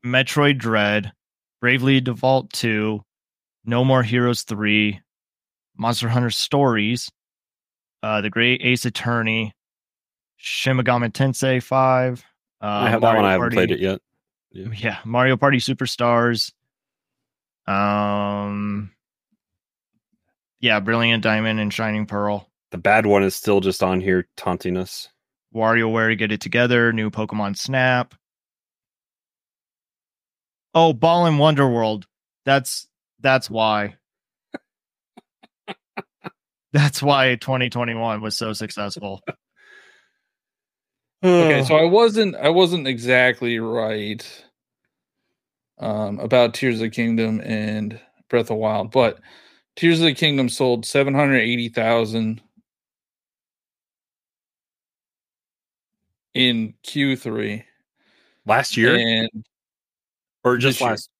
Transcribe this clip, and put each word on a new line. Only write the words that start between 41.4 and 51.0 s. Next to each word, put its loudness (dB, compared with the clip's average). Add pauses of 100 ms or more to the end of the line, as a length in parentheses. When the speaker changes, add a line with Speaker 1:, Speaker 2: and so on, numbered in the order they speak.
Speaker 2:
Uh. 0
Speaker 3:
so 2
I 6
wasn't, 2
I 0
wasn't 2
exactly 0
right, -4 (1600)
um, -6
about 4
Tears 0
of -4
the -2
Kingdom -2
and -6 (300)
Breath 2
of -4
the -2
Wild, -2
but 2 (560)
Tears 2
of 2
the 4
Kingdom 0
sold 0
seven 0